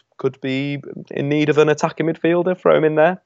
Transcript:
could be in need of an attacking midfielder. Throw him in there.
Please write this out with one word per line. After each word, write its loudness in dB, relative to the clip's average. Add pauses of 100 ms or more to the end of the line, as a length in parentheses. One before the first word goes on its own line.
(180)
could -4
be -6 (300)
in -4
need 2
of 2
an 4
attacking -2
midfielder. -2
Throw 4
him 2
in 0
there. 2